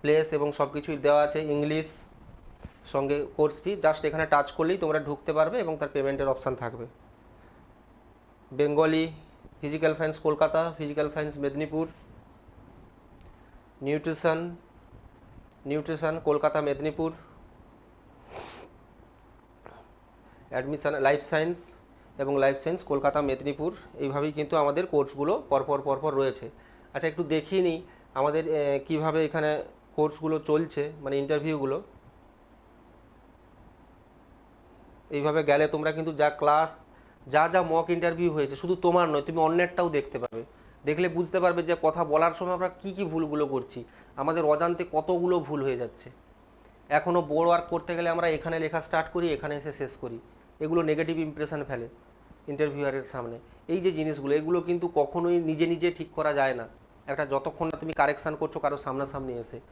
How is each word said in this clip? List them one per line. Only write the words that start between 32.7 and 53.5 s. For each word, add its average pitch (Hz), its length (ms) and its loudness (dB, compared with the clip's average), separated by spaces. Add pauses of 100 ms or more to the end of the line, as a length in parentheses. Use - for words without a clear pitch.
এইভাবে 151 400 2
গেলে 151 180 6
তোমরা 151 240 0
কিন্তু 160 200 -4
যা 147 180 4
ক্লাস, 151 400 2 (560)
যা 151 220 4
যা 180 140 4
মক 165 280 2
ইন্টারভিউ 170 420 2
হয়েছে, 143 240 -2
শুধু 175 180 -2
তোমার 175 340 4
নয়, 147 140 2
তুমি 165 160 -4
অন্যেরটাও 175 500 4
দেখতে 143 300 -2
পাবে। 117 260 -6 (400)
দেখলে 156 240 2
বুঝতে 175 320 0
পারবে 175 220 4
যে 165 200 2
কথা 170 220 2
বলার 160 280 4
সময় 180 220 -2
আমরা 180 140 -2
কী 190 240 -10
কী 196 120 -4
ভুলগুলো 151 420 0
করছি, 123 380 -6 (320)
আমাদের 160 280 0
অজান্তে 170 480 2
কতগুলো 175 480 2
ভুল 143 220 -4
হয়ে 135 140 0
যাচ্ছে। 123 340 -10 (800)
এখনও 170 340 2
বোর্ড 156 260 2
ওয়ার্ক 170 200 4
করতে 170 280 -4
গেলে 170 140 0
আমরা 170 180 0
এখানে 160 300 -2
লেখা 156 220 -2
স্টার্ট 160 320 -2
করি, 170 200 -2
এখানে 147 240 -4
এসে 143 160 -8
শেষ 135 240 -8
করি, 117 220 -10 (420)
এগুলো 165 220 2
নেগেটিভ 160 360 0
ইমপ্রেশন 151 460 -4
ফেলে 117 240 -8 (600)
ইন্টারভিউয়ারের 139 560 -2
সামনে। 120 320 -8 (320)